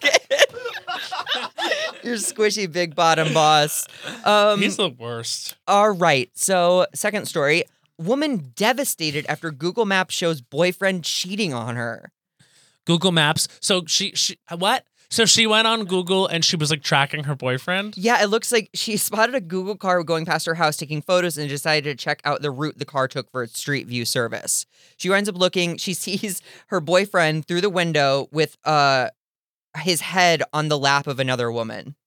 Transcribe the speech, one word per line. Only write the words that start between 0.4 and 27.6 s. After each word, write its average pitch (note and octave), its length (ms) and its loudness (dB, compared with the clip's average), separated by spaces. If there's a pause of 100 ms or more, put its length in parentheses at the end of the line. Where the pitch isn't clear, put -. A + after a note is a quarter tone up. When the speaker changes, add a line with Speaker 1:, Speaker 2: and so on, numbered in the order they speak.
Speaker 1:
<laughs> - 20 -14
Your A#3+ 120 -4
squishy G#3 540 -2
big E3+ 240 -2
bottom D#3+ 380 4
boss. D3+ 540 4 (380)
Um, G#3 360 4
Speaker 2:
He's G3 160 0
the F#3 140 0
worst. A#2 680 -10 (100)
Speaker 1:
All G3+ 240 4
right. E3 440 2
So, F3+ 600 4
second G#3 320 -4
story. D3+ 380 2 (340)
Woman G#3+ 580 -2
devastated F#3+ 720 -2
after D#3 220 -6
Google E3+ 340 -2
Maps F#3+ 300 0
shows E3 260 -2
boyfriend F3+ 640 0
cheating F#3+ 480 -4
on A#2 240 -6
her. A#2 340 -8 (760)
Speaker 2:
Google E3+ 260 2
Maps. D#3 340 2 (140)
So F3+ 260 0
she, - 280 -2
she, - 240 -2 (180)
what? G3+ 280 0 (260)
So A3+ 160 2
she A3+ 200 6
went A3 200 4
on A3+ 180 0
Google F#3 420 2
and E3 180 -2
she - 120 0
was, D3+ 140 0
like, D3+ 120 -2
tracking C#3+ 420 0
her C#3+ 100 -4
boyfriend? F3+ 640 -4
Speaker 1:
Yeah, A3 240 2
it G#3 60 2
looks A3 240 -2
like A3+ 200 0
she G#3+ 240 -4
spotted A3+ 380 0
a C4 60 0
Google F#3 360 -6
car F3+ 280 0
going D#3+ 200 -2
past D#3+ 220 -2
her E3 80 -2
house D#3+ 240 0
taking D3 240 -6
photos F3+ 340 2
and D3 120 -4
decided C#3+ 500 -2
to - 40 -10
check D3+ 220 -4
out C#3+ 180 -2
the D3 100 -2
route C#3 260 -6
the C#3 80 -6
car C3+ 220 0
took - 220 -8
for B2+ 120 -6
its - 160 -10
Street - 300 -4
View A#2+ 160 -4
service. - 600 -2 (320)
She F3+ 140 -4
winds G3+ 180 2
up F3+ 80 -6
looking, F3+ 400 0
she - 180 -4
<laughs> - 0 -
sees F#3+ 460 -6 (280)
her F#3+ 120 -2
boyfriend E3 640 2
through F3 140 -2